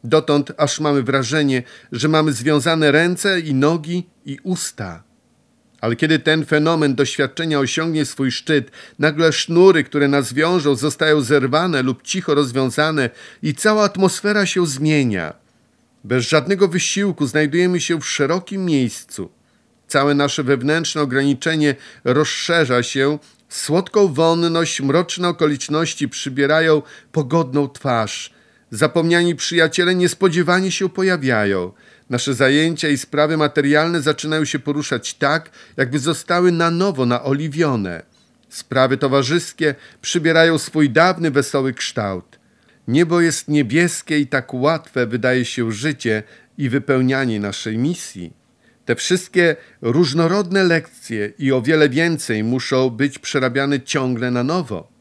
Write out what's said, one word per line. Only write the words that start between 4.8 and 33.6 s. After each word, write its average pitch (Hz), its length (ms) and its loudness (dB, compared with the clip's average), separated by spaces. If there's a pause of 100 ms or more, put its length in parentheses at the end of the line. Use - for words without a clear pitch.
Ale 117 120 -2
kiedy 156 240 2
ten 156 260 0
fenomen 151 500 2
doświadczenia 143 640 -2
osiągnie 156 460 -2
swój 135 260 -4
szczyt, 143 400 -2 (280)
nagle 156 340 2
sznury, 170 500 4
które 143 240 0
nas 139 260 0
wiążą, 151 420 2
zostają 151 460 2
zerwane 143 640 2
lub 127 180 -2
cicho 180 340 -2
rozwiązane 135 760 0 (320)
i 156 120 -2
cała 214 300 2
atmosfera 202 600 2
się 175 220 0
zmienia. 131 680 0 (720)
Bez 120 260 -2
żadnego 180 380 2
wysiłku 180 600 -2
znajdujemy 165 540 0
się 165 200 -4
w - 40 -12
szerokim 185 600 -4
miejscu. 127 640 -4 (580)
Całe 143 280 2
nasze 143 280 -2
wewnętrzne 147 580 0
ograniczenie 139 760 0 (280)
rozszerza 135 800 0
się, 143 360 0 (300)
słodką 185 640 0
wonność, 165 680 0
mroczne 165 460 0
okoliczności 151 840 -2
przybierają 147 720 2 (300)
pogodną 143 580 0
twarz. 117 640 -4 (380)
Zapomniani 165 640 2
przyjaciele 170 600 0
niespodziewanie 180 760 2
się 185 180 -4
pojawiają. 120 840 0 (380)
Nasze 123 240 -2
zajęcia 151 560 2
i 143 80 0
sprawy 151 400 0
materialne 151 640 2